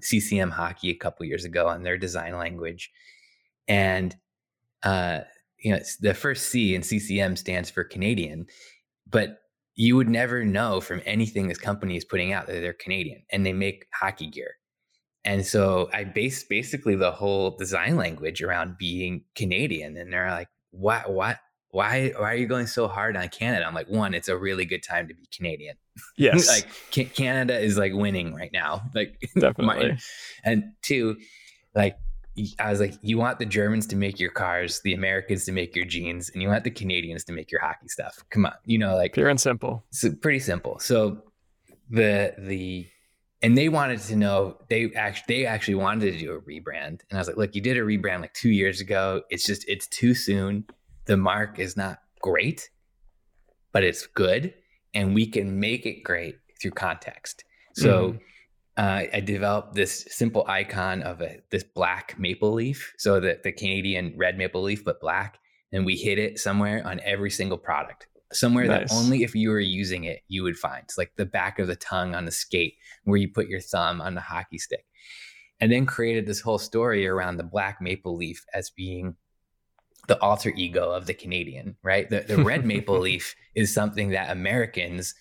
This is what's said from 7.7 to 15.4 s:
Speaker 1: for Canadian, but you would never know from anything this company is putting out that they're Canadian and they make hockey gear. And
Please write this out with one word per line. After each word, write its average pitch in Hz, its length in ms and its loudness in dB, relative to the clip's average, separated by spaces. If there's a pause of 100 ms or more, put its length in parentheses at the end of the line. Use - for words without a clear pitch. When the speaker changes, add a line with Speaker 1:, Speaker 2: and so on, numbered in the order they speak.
Speaker 1:
for 90 140 -2
Canadian, 87 640 -2 (600)
but 104 320 0 (360)
you 117 220 6
would 131 120 6
never 120 360 2
know 101 360 2
from 90 260 -6
anything 107 420 0
this 87 100 -4
company 101 380 -4
is 85 80 -6
putting 92 280 -2
out 98 160 -4
that 90 120 -6
they're 87 120 -4
Canadian 92 580 -6
and 98 160 0
they 95 60 0
make 98 420 -4
hockey 95 340 -4
gear. 67 260 -12 (720)
And 98 220 0